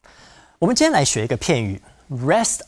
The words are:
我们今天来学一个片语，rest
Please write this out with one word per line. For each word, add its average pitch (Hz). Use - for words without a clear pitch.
我 170
们 240
今 302
天 320
来 151
学 110
一 117
个 120
片 127
语， 95
rest 147